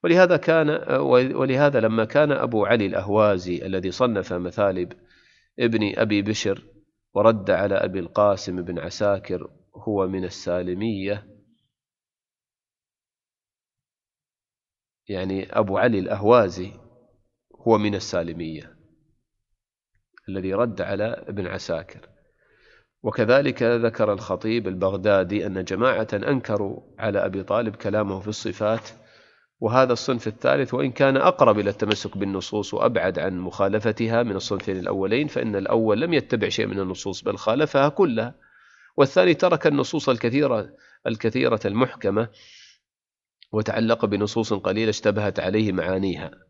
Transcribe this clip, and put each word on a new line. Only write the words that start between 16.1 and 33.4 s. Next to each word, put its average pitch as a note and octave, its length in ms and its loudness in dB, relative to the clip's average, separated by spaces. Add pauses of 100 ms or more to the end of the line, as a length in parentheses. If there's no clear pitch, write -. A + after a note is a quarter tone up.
هو A2+ 120 6
من G#2 160 0
السالمية E2 840 -6 (1500)
الذي F#2+ 260 -4
رد G#2 260 -2
على G2 240 -4
ابن G#2 420 -6
عساكر. - 540 -8 (1000)
وكذلك B2+ 600 2
ذكر A2+ 500 2
الخطيب G2+ 560 -4
البغدادي F#2+ 800 0
أن F#2+ 180 -4
جماعة A2 480 0
أنكروا G#2 680 -2 (180)
على G2 280 0
أبي F#2+ 160 -4
طالب A2 340 -2
كلامه G2 440 -4
في G2+ 80 -10
الصفات، G#2+ 600 -4 (720)
وهذا B2 320 2
الصنف A#2 340 -4
الثالث، B2+ 480 0
وإن C#3 180 -2
كان C3+ 240 4
أقرب C3+ 420 6
إلى G2+ 120 0
التمسك G#2 480 -4
بالنصوص G2 560 -4
وأبعد F#2+ 440 0
عن F2+ 200 -4
مخالفتها G#2+ 840 0